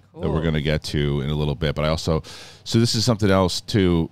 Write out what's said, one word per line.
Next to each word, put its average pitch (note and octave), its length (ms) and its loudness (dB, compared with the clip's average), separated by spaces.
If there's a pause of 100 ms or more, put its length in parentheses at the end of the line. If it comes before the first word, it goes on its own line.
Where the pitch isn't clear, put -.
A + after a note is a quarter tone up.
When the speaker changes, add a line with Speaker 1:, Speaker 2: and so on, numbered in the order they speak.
(140)
Speaker 1:
that F2 140 -6
we're E2 80 0
Speaker 2:
Cool. D#2 80 -2
Speaker 1:
gonna D#2 180 0
get D2+ 220 0
to C#2+ 360 -2
in C2+ 80 -4
a D2+ 60 -2
little D2 200 -2
bit. D2 200 -2
But D2+ 100 -2
I D2+ 40 0
also, D#2+ 340 -2 (420)
so - 160 2
this A#2 140 2
is A2 100 0
something G#2+ 260 2
else F#2+ 300 2
too. F2 520 2